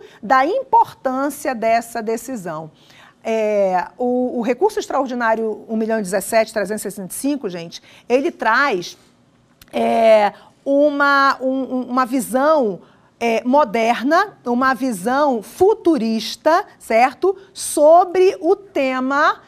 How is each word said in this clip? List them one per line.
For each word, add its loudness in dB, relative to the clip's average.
da 2
importância -2
dessa -2
decisão. -8
É, 0
o, -2
o -2
recurso 0
extraordinário -2
um -4
milhão -2
e -4
dezessete -2
trezentos -6
e -8
sessenta -12
e -12
cinco, -4
gente, -12
ele 0
traz, -2
é, 2
uma, 2
um, -4
um, -4
uma -2
visão, 0
é, -2
moderna, 0
uma 0
visão -2
futurista, 0
certo? 0
Sobre 4
o 2
tema, -2